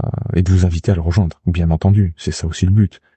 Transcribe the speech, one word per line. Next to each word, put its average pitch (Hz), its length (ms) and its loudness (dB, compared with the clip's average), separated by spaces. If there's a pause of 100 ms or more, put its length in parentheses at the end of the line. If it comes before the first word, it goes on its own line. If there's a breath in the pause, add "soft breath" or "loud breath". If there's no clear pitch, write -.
(340)
et 90 100 2
de 90 80 0
vous 92 140 4
inviter 82 260 -2
à 98 40 2
le 87 60 -4
rejoindre, 82 440 0
bien 85 260 0
entendu. 98 460 2
C'est - 160 -8
ça - 140 -8
aussi 85 180 -2
le 92 60 2
but, 101 280 2 (180)